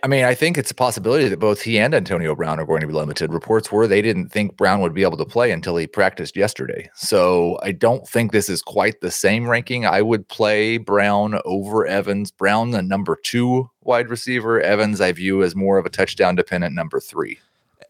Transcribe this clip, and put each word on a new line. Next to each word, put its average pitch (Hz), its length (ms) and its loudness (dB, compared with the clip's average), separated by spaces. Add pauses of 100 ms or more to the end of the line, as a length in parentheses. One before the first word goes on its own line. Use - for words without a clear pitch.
I - 20 -2
mean, 135 180 2
I 123 120 4
think 170 200 -2
it's 135 140 -4
a - 60 -12
possibility 127 500 0
that 92 140 -2
both 104 200 2
he 113 160 0
and 117 160 4
Antonio 85 440 0
Brown 78 240 -4
are 80 40 -6
going 80 180 0
to 76 40 -4
be 76 60 -6
limited. 76 400 -4
Reports 107 400 0
were 110 160 4
they 101 120 4
didn't 101 280 0
think 104 280 -4
Brown 98 240 2
would 85 140 0
be 95 80 0
able 85 140 2
to 76 80 -4
play 120 260 0
until 85 260 -4
he 82 120 -2
practiced 95 480 -2
yesterday. - 580 -2
So 90 680 2
I 98 80 -4
don't 117 360 0
think 117 220 0
this 104 180 0
is 90 140 -4
quite 104 380 -2
the 90 100 -6
same 113 380 0
ranking. 120 360 -2
I 95 160 4
would 110 280 0
play 107 500 0
Brown 101 680 0
over 98 400 -2
Evans. 98 460 -2
Brown, 107 400 0
the 110 100 -2
number 92 440 -2
two 123 460 0 (100)
wide 120 280 0
receiver. 117 520 -2
Evans, 104 400 2
I 92 100 4
view 95 320 0
as 87 140 0
more 98 220 2
of 87 60 2
a - 60 -8
touchdown-dependent 90 840 0
number 80 240 -6
three. - 400 -8 (500)